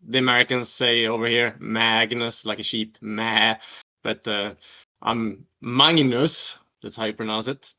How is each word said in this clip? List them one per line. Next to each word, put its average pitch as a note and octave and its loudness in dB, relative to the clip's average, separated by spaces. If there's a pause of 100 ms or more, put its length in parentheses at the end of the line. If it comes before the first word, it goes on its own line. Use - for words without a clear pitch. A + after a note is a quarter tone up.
the A#2+ -2
Americans B2 2
say A#2 2
over A2+ -2
here, A#2 2
Magnus, A2+ 0
like G#2 -4
a G#2+ -8
sheep, A2 -4
meh. A2 2 (480)
But, - -6
uh, G#2 -4 (460)
I'm A2+ -4 (160)
Magnus, C3+ 2 (220)
that's G2 -14
how A2+ -6
you G#2+ -4
pronounce A2 -4
it. C#3 -8